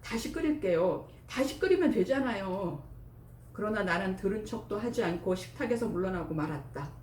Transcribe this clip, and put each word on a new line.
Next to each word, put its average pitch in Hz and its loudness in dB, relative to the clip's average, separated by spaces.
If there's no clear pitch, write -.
"다시 226 -4
끓일게요." 190 2
"다시 269 0
끓이면 370 6
되잖아요." 196 0
그러나 208 0
나는 185 2
들은 214 0
척도 - -6
하지 226 0
않고 175 0
식탁에서 233 -2
물러나고 175 -2
말았다. 147 -4